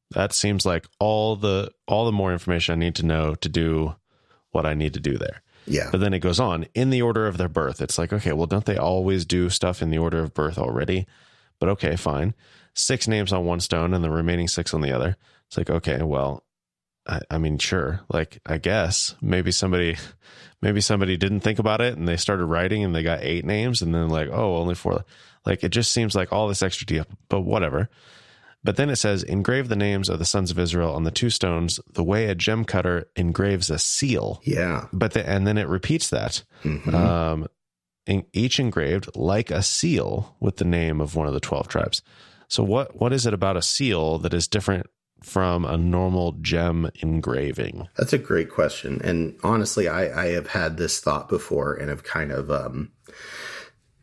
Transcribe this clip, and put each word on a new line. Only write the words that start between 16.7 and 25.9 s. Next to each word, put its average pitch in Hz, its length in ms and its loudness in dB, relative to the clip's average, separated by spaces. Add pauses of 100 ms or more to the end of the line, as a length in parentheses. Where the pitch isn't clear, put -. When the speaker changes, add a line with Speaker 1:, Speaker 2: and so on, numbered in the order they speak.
Speaker 1:
I, 85 140 -4 (100)
I 80 80 -2
mean, 78 200 0
sure. 85 420 -2 (100)
Like, - 360 -4
I 80 120 -2
guess 90 640 0
maybe 90 300 2
somebody, 87 460 0 (640)
maybe 104 180 2
somebody 98 360 2
didn't 98 240 0
think 107 180 0
about 110 220 2
it 123 180 0
and 82 100 -2
they 85 80 2
started 92 300 0
writing 92 380 0
and 87 100 0
they 82 80 0
got 82 200 0
eight 78 220 -2
names 107 380 0
and 82 120 0
then, 82 140 2
like, 78 220 0
"Oh, 101 260 0
only 87 180 0
four." - 300 -2 (400)
Like, 98 200 0
it 90 60 0
just 113 220 2